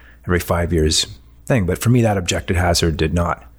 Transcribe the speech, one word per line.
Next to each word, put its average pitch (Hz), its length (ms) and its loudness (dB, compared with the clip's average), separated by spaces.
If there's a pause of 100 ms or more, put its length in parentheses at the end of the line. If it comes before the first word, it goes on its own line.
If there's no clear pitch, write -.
(260)
every 90 140 2
five 87 300 -2
years 78 360 0 (400)
thing. 117 180 0
But 85 140 -2
for - 100 -2
me, 123 140 4
that 107 160 0
objective 90 400 -4
hazard 85 400 2
did 80 160 0
not 85 280 -2 (160)